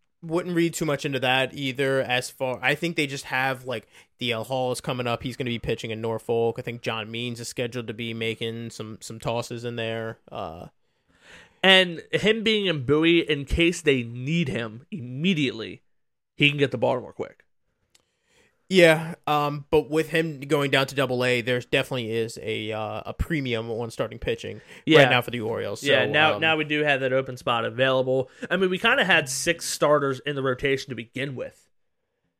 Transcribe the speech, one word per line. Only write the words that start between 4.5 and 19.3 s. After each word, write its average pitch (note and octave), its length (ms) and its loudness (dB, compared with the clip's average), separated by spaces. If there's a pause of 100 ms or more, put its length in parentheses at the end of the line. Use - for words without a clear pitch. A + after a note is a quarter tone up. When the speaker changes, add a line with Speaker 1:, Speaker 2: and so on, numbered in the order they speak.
Speaker 1:
is B2 80 -4
coming B2 280 -4
up. A#2 160 -2
He's B2 120 -6
gonna B2 140 -6
be A#2 100 -4
pitching A2+ 320 -6
in A2 80 -8
Norfolk. A#2 580 -2
I B2 40 -6
think A#2+ 220 -10
John A2+ 280 -6
Means A#2+ 300 -6
is A#2 80 -10
scheduled A#2+ 380 -6
to A#2 60 -6
be A2+ 200 -8
making A2+ 560 -6
some, A2 320 -12
some A#2 180 -14
tosses A#2+ 460 -6
in A#2+ 100 -8
there. A2+ 440 -6 (120)
Uh, F#2 360 -10 (960)
Speaker 2:
And F#3 500 6
him G#3 320 2
being G#3+ 220 2
in D#3 200 -2
Bowie, D#3+ 340 6
in C#3+ 260 -2
case E3+ 360 2
they C3+ 220 2
need C3 460 -2
him A2+ 420 -6
immediately, B2+ 880 -2 (540)
he D3 140 6
can C#3+ 80 -2
get C#3 140 2
to B2+ 60 -2
Baltimore B2 360 -2
quick. - 280 -10 (1300)
Speaker 1:
Yeah, E3 400 8 (140)
um, D3 420 2